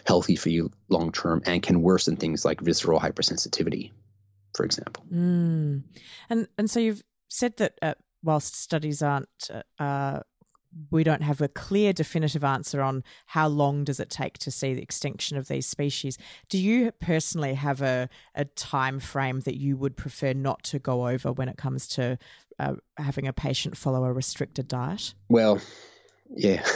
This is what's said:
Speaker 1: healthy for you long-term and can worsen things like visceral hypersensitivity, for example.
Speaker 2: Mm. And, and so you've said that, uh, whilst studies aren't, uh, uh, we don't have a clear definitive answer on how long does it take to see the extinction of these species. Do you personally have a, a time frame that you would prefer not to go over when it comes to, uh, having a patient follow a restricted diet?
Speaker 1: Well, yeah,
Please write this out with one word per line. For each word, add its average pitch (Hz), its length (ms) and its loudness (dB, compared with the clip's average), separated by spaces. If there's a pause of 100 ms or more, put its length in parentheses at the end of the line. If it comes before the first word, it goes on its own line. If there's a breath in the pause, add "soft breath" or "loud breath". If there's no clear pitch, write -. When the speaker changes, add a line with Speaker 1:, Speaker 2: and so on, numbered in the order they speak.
Speaker 1:
healthy 87 300 6
for - 140 0
you 82 200 2 (180)
long-term 82 580 0
and 87 160 2
can 85 200 4
worsen 87 340 4
things 78 280 -2
like 76 160 0
visceral 82 400 2
hypersensitivity, - 920 -2 (640)
for - 100 0
example. - 480 -6
Speaker 2:
Mm. 165 720 2 (460 loud breath)
And, 226 200 0 (100)
and 214 120 0
so 233 100 0
you've 220 220 0 (260)
said - 280 -2
that, - 240 0
uh, 156 140 -2 (280)
whilst 156 320 0
studies 151 480 -2
aren't, - 480 -2
uh, - 320 -10
uh, 139 380 -2 (720)
we 160 140 4
don't 156 180 4
have 147 200 0
a 139 60 4
clear 202 440 2
definitive 156 520 0
answer 139 360 0
on 135 240 -2 (220 soft breath)
how 156 200 2
long 143 380 2
does 135 160 -2
it - 80 -6
take - 300 -6
to - 120 -8
see 135 220 -2
the 127 100 -4
extinction - 540 -6
of 135 120 -4
these 135 180 -2
species. 143 500 -4 (320 loud breath)
Do - 80 -2
you 226 360 4
personally 156 640 0
have 139 280 -2
a, 127 260 2 (260 soft breath)
a 143 120 -2
time 135 520 -2
frame 131 420 -2
that 131 180 -4
you 139 180 0
would 135 200 -2
prefer 139 360 -4
not 135 320 -2
to - 140 -4
go 123 300 0
over 127 220 -2
when 127 180 -4
it - 100 -10
comes 131 300 -4
to, 127 280 -2 (420 soft breath)
uh, 139 160 -2 (220)
having 139 300 -4
a 135 60 -2
patient - 440 -4
follow 127 280 0
a 127 80 0
restricted - 560 -6
diet? 131 460 -6 (140)
Speaker 1:
Well, 117 320 6 (720 loud breath)
yeah, - 300 2 (120)